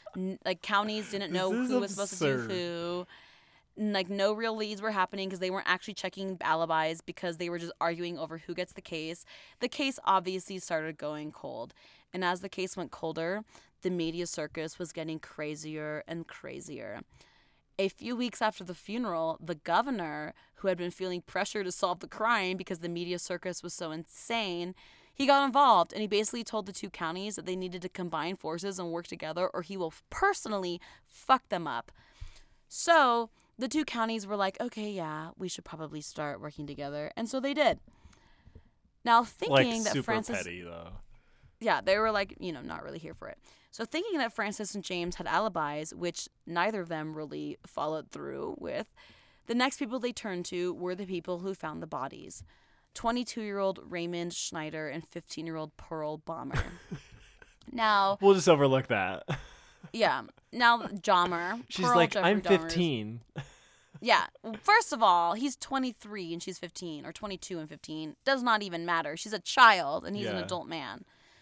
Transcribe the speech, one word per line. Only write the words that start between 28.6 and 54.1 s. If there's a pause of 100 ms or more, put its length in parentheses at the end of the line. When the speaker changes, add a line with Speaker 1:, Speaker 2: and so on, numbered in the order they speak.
Speaker 1:
and
work
together
or
he
will
f-,
personally (260)
fuck
them
up. (760)
So (260)
the
two
counties
were
like,
"Okay,
yeah,
we
should
probably
start
working
together."
And
so
they
did. (1300)
Now,
thinking
Speaker 2:
Like,
Speaker 1:
that
Speaker 2:
super
Speaker 1:
Francis
Speaker 2:
petty,
though. (720)
Speaker 1:
Yeah,
they
were,
like,
you
know,
not
really
here
for
it. (340)
So
thinking
that
Francis
and
James
had
alibis,
which (200)
neither
of
them
really
followed
through
with, (600)
the
next
people
they
turned
to
were
the
people
who
found
the
bodies. (520)
Twenty-two-year-old
Raymond